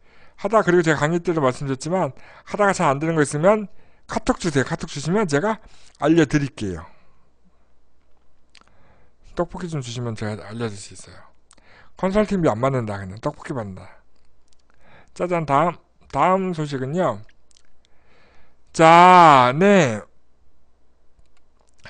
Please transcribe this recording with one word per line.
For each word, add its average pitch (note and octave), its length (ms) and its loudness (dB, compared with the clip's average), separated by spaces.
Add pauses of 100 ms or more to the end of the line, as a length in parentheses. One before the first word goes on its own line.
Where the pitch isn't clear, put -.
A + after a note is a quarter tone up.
(360)
하다, G#3 280 0
그리고 F3 180 2
제가 D#3 180 0
강의 D#3+ 200 0
때도 E3+ 220 -4
말씀드렸지만, C#3 720 -4 (320)
하다가 G3 300 0
잘 E3+ 160 0
안 C#3 100 -2
되는 D#3+ 160 -2
거 D#3 60 2
있으면 F#3 460 0 (380)
카톡 - 340 -4
주세요. C#3+ 260 0
카톡 E3 220 -8
주시면 D#3+ 420 -4
제가 F#3 300 -2 (400)
알려드릴게요. C#3 840 0 (2500)
떡볶이 F3+ 340 -8
좀 D#3 120 -6
주시면 A#2+ 340 -8
제가 G#2+ 340 -10
알려줄 A2+ 280 -8
수 G2 160 -20
있어요. F#2 220 -20 (800)
컨설팅비 G3 520 0
안 A2 100 -2
받는다. A#2+ 400 -4
그냥 G2 200 -14
떡볶이 - 340 -8
받는다. G2 500 -12 (1120)
짜잔, F3 320 -4
다음, D3 300 0 (360)
다음 F3+ 420 0
소식은요. C#3+ 680 -6 (1500)
자, E3 840 8
네. E3+ 420 2 (1900)